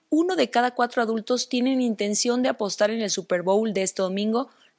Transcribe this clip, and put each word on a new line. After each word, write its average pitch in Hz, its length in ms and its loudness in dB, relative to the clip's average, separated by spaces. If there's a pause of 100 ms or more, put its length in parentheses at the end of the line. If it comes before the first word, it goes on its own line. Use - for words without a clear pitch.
(120)
uno 339 220 2
de 285 160 2
cada 247 220 2
cuatro 240 300 0
adultos, 226 460 -2
tienen 254 320 0
intención 233 640 0
de 254 60 2
apostar 214 420 0
en 226 100 -4
el 208 100 -2
Super 175 320 -2
Bowl 202 300 2
de 190 100 0
este 190 200 -2
domingo, 214 480 -2 (280)